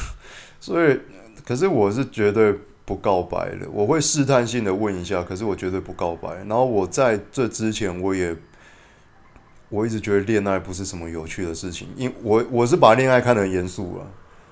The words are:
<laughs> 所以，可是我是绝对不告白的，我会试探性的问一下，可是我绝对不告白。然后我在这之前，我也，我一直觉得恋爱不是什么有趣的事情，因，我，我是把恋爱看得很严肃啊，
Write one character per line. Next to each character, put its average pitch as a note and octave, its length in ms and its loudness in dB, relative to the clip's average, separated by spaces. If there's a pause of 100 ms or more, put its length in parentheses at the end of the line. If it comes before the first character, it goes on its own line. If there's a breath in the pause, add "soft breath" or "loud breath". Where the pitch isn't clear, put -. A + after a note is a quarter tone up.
(160)
<laughs> - 440 -20
所 E3+ 260 0
以， C3+ 140 4 (460)
可 A#2+ 100 -2
是 D3+ 100 0
我 A#2 240 4
是 A#2+ 180 -2
绝 G#2+ 220 2
对 G#2 240 4 (320)
不 G2+ 120 -4
告 F#2+ 240 0
白 F2+ 300 -4
的， F#2 200 -10
我 G#2 160 0
会 D#3 140 2
试 D3 240 0
探 B2 200 4
性 A2+ 200 -2
的 F#2+ 100 2
问 G#2 180 -2
一 F2+ 120 -6
下， F2+ 180 -2
可 F2 100 -8
是 G2 120 -6
我 G2 100 -2
绝 F#2 160 -6
对 F#2 80 -4
不 - 140 -12
告 F2 200 -4
白。 E2 260 -10
然 G2+ 100 -14
后 A#2+ 160 2
我 G#2 200 2
在 A#2 320 2 (140)
这 B2 160 -2
之 A2 240 -2
前， F2+ 300 -4
我 F#2+ 120 0
也， F2 220 -2 (1300 soft breath)
我 G#2+ 160 -2
一 A#2 40 -2
直 A2 120 -4
觉 G#2+ 100 -4
得 G2+ 80 4
恋 G2+ 260 2
爱 F#2+ 140 0
不 F#2 140 -10
是 G2 100 -8
什 F#2 140 -8
么 E2 120 -10
有 D#2+ 160 -8
趣 F2+ 200 -8
的 E2 100 -6
事 F2+ 160 -8
情， - 240 -12
因， B2+ 260 -6
我， A2+ 300 4
我 A#2+ 160 2
是 A#2+ 80 4
把 A#2 200 8
恋 C3 140 2
爱 B2+ 120 6
看 A#2+ 120 4
得 G#2+ 80 4
很 G2 80 0
严 F#2 160 -2
肃 F#2 320 -8
啊， F#2+ 60 -12 (480 soft breath)